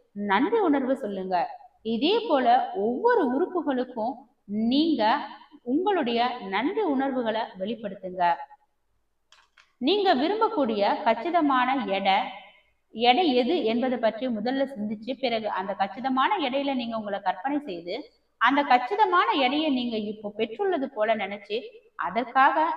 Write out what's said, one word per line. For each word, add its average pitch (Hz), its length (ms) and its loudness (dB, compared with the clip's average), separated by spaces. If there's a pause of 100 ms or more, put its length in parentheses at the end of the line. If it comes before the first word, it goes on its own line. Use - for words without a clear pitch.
(120)
நன்றி 208 460 2
உணர்வு 277 380 2
சொல்லுங்க. 185 520 -4 (340)
இதே 311 460 0
போல 254 460 2
ஒவ்வொரு 302 540 2
உறுப்புகளுக்கும் 262 840 -2 (320)
நீங்க 233 840 0 (360)
உங்களுடைய 247 720 0 (120)
நன்றி 285 340 0
உணர்வுகளை 254 580 0 (180)
வெளிப்படுத்துங்க. 190 760 -2 (1400)
நீங்க 370 380 2
விரும்பக்கூடிய 277 880 0
கச்சிதமான 262 840 2
எடை, 190 320 2 (720)
எடை 254 440 4
எது 247 300 2
என்பதை 240 340 0
பற்றி 233 280 -2
முதல்ல 247 400 -2 (100)
சிந்திச்சு, 214 440 -8
பிறகு 226 280 -2
அந்த 190 260 -4
கச்சிதமான 262 720 0
எடையில 277 260 -2
நீங்க 233 220 -4
உங்களை 202 240 -6
கற்பனை 269 380 -4
செய்து, 185 520 -8 (260)
அந்த 285 260 4
கச்சிதமான 381 720 4
எடையை 294 380 2
நீங்க 240 260 -2
இப்போ 208 400 -6
பெற்றுள்ளது 330 480 -2
போல 220 320 0
நினைச்சு, 208 440 -6 (340)
அதற்காக 262 840 2